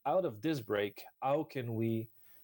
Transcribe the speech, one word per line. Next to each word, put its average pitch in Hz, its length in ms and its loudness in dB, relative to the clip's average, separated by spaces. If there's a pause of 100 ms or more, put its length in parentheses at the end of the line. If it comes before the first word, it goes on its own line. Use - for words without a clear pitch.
out 175 180 2
of 113 160 -4
this 147 200 0
break, 104 420 0 (180)
how 143 220 2
can 120 320 -4
we 113 340 0 (360)